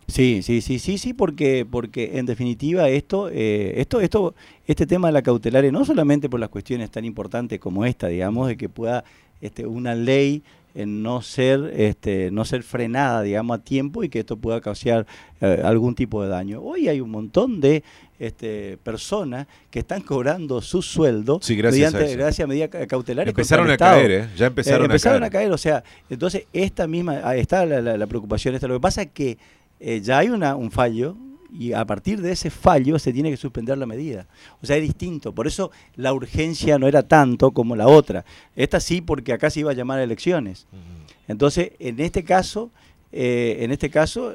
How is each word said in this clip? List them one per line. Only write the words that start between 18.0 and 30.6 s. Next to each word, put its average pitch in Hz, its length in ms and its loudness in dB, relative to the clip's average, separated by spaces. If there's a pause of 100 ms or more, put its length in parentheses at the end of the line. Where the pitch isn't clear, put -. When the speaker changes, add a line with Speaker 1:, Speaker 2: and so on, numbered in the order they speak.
Speaker 1:
este, 107 640 -10
personas 135 640 -6 (240)
que - 80 -8
están 185 240 -6
cobrando 139 580 -2
su 175 220 -4
sueldo 131 580 2
Speaker 2:
Sí, - 140 -2
gracias 127 400 4
a - 40 -4
Speaker 1:
mediante, 147 140 2
Speaker 2:
eso. 123 80 -4
Speaker 1:
gracias 151 240 0
a 143 40 -2
medida 151 200 -2
ca-, 151 180 -8
cautelares 131 460 -4
contra 185 100 0
Speaker 2:
Empezaron 160 240 4
Speaker 1:
el 156 40 4
Speaker 2:
a 143 40 4
Speaker 1:
Estado. 170 220 8
Speaker 2:
caer, 131 140 6
¿eh? 101 260 0
Ya 110 100 4
empezaron 127 360 2
Speaker 1:
Eh, - 40 4
empezaron 233 360 4
Speaker 2:
a 226 80 -2
caer. 202 140 0
Speaker 1:
a - 0 -
caer, 202 80 0
o 151 60 0
sea, 147 260 0 (260)
entonces 175 420 -4
esta 185 360 -2
misma, 165 340 -4
ah, 127 140 -2
está 180 280 2
la, 147 160 0
la, 117 160 0
la 107 120 -2
preocupación 110 480 -4
esta. 131 100 -6
Lo 127 80 -2
que 127 60 -2
pasa 190 220 0
es 160 120 -8
que, 131 240 -4 (420)
eh, 117 220 -4
ya 123 160 2
hay 202 120 4
una, 165 260 -2
un 117 160 -6